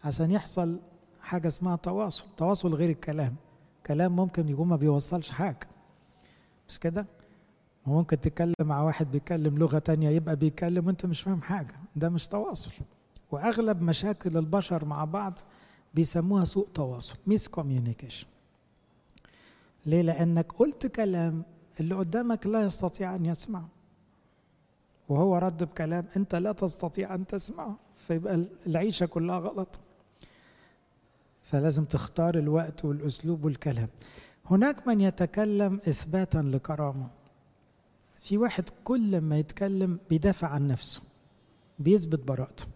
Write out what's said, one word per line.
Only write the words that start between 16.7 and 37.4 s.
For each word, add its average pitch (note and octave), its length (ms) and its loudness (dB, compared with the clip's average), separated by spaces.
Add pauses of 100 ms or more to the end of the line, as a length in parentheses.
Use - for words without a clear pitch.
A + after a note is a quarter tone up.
تواصل، B2+ 440 -6 (100)
ميس G#3 200 2
كوميونيكيشن. B2+ 800 -4 (1600)
ليه؟ D#3+ 160 6
لأنك E3 500 2
قلت C#4 360 0
كلام E3+ 560 -2 (360)
اللي E3 160 -2
قدامك G#3+ 520 -2
لا A3 140 2
يستطيع F#3 540 -2
أن F3 100 -2
يسمع، E3+ 380 -4 (1500)
وهو F3 280 4
رد F3 260 0
بكلام E3+ 420 -4 (120)
أنت G3 180 -2
لا F3+ 160 -2
تستطيع F#3+ 640 -4
أن F#3 120 -6
تسمعه، G#3 500 -6 (180)
فيبقى F3 500 -2 (220)
العيشة F3 380 0
كلها E3+ 340 -2
غلط. F#3+ 400 -8 (1600)
فلازم D3 400 2
تختار E3 540 0
الوقت D#3 480 0
والأسلوب D3 600 -2
والكلام. B2+ 420 -2 (580)
هناك B3 420 2
من A3 140 4
يتكلم G3+ 840 2
إثباتا E3 500 0
لكرامة. C#3 680 -2 (1080)